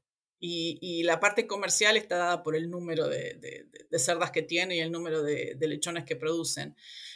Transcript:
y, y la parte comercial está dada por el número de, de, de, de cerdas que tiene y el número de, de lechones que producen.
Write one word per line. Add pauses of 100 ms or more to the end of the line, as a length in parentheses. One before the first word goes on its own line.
(400)
y,
y
la
parte
comercial
está
dada
por
el
número
de,
de,
de,
de
cerdas
que
tiene
y
el
número
de,
de
lechones
que
producen. (400)